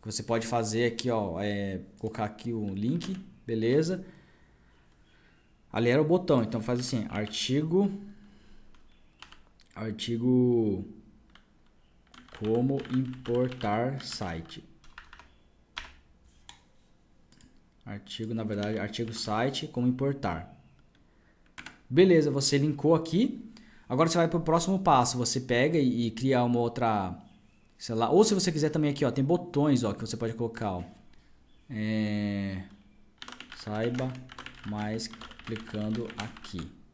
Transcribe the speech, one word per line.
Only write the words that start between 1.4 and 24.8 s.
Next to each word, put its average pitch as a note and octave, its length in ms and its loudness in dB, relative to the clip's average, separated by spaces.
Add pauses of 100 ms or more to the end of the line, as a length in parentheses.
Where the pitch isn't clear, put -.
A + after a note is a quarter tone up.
colocar A2 260 -4
aqui G#2+ 260 -8
o G#2 220 -4
link, D#3 420 -2 (300)
beleza? C#3+ 580 0 (1700)
Ali A#2+ 180 2
era C3+ 120 6
o D3+ 40 4
botão, E3 360 4
então A2 200 -2
faz B2 180 -2
assim, B2 300 -2
artigo, D#3 840 0 (1800)
artigo A2+ 1080 2 (1500)
como A#2+ 400 2 (120)
importar B2+ 1120 0
site. - 600 -8 (3250)
Artigo, G#2+ 480 -10
na A2+ 100 -4
verdade, G#2 360 -2
artigo A2 340 -6
site, A#2+ 540 -2
como B2 200 -2
importar. B2+ 640 -2 (1400)
Beleza, D#3 420 8
você C#3 260 2
linkou D3+ 380 4
aqui. - 560 0 (360)
Agora D#3 220 2
você E3 80 2
vai E3 100 4
pro E3 120 0
próximo E3+ 400 2
passo. B2+ 400 4